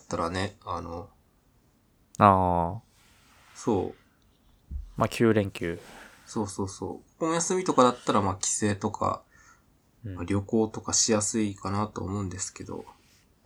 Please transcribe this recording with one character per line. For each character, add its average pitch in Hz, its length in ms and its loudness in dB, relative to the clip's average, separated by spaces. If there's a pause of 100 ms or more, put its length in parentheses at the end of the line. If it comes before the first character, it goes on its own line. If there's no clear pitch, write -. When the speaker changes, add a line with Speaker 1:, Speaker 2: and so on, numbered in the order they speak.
Speaker 1:
た - 100 -6
ら 85 120 -2
ね、 92 340 -4
あ 90 180 -8
の、 85 280 -12 (1120)
Speaker 2:
あ 92 580 6
あ。 - 40 -16 (760)
Speaker 1:
そ 92 380 -2
う。 - 20 -20 (1000)
Speaker 2:
ま 117 100 0
あ、 107 40 2
九 113 240 4
連 101 160 2
休。 85 300 -6 (460)
Speaker 1:
そ - 180 -4
う 101 40 -4
そ 101 180 -6
う 98 40 -4
そ - 180 -10
う。 - 20 -8
こ - 140 -12 (160)
こ 165 80 -2
も 160 80 0
休 170 200 0
み 185 80 0
と 160 100 0
か 127 100 8
だ 123 60 8
っ - 140 -2
た - 100 2
ら、 107 80 4
ま 95 100 2
あ、 92 40 -2
帰 - 160 -4
省 - 240 0
と 104 160 -2
か、 - 320 -2 (840)
Speaker 2:
う 104 40 -10
ん。 92 60 -10
Speaker 1:
ま 90 60 -10
あ、 87 40 -8
旅 98 160 0
行 110 260 2
と 107 140 -12
か - 120 -6
し - 200 2
や 107 80 4
す 113 180 -2
い 104 160 -2
か 98 160 -8
な 104 160 -2
と 104 160 -10
思 95 160 -4
う 101 40 -2
ん 92 60 -4
で 95 80 -8
す - 160 -8
け 95 120 -14
ど。 - 200 -10 (600)